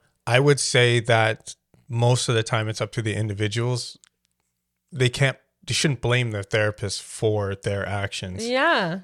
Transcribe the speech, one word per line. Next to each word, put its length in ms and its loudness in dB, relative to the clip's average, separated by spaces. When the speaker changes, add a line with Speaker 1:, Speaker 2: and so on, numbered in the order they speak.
Speaker 1:
I 120 4
would 200 4
say 420 4
that 540 0
most 420 2
of 60 2
the 80 2
time 240 -2
it's 140 -6
up 120 -4
to 80 -4
the 140 -2
individuals. 800 -4
They 180 2
can't, 280 0
they 80 -6
shouldn't 280 0
blame 300 0
the 120 -6
therapist 580 -2
for 540 -2
their 320 -4
actions 580 -6
Speaker 2:
Yeah. 580 0